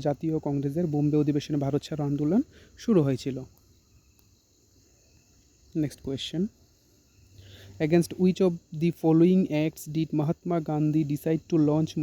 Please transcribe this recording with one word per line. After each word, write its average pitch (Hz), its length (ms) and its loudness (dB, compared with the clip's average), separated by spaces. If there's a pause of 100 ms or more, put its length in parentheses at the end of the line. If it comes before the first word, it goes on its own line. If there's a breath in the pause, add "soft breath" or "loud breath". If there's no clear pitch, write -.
জাতীয় 160 280 -4 (120)
কংগ্রেসের 143 460 -2
বোম্বে 147 300 2
অধিবেশনে 147 420 -2
ভারত 139 220 -2
ছাড়ো 151 220 -6
আন্দোলন 147 320 2 (420 soft breath)
শুরু 214 240 4
হয়েছিল। 131 300 -4 (2500)
Next - 240 -8
question, 135 340 -6 (1400 loud breath)
against 165 260 4 (120)
which 185 240 2
of 175 60 0 (280)
the 170 80 2 (120)
following 165 400 6 (240)
acts - 180 -8 (120)
did 160 140 -2 (100)
Mahatma 170 380 -2 (100)
Gandhi 151 340 0 (120)
decide 160 360 -4
to 180 60 0 (140)
launch 160 220 0 (120)